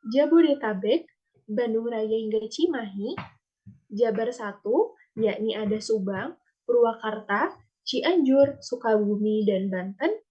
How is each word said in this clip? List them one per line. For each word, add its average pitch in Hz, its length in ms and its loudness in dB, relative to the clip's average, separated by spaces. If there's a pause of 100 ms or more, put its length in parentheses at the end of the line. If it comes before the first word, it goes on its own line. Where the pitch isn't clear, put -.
(140)
Jabodetabek, 277 960 2 (400)
Bandung 226 400 -2
Raya 220 240 -2
hingga 220 320 -4
Cimahi, 233 720 -4 (720)
Jabar 226 400 0
satu, 220 640 -2 (240)
yakni 214 400 -2
ada 214 240 -2
Subang, 202 560 -4 (240)
Purwakarta, 226 880 0 (320)
Cianjur, 277 800 2
Sukabumi, 214 800 0
dan 196 320 0
Banten. 196 560 -4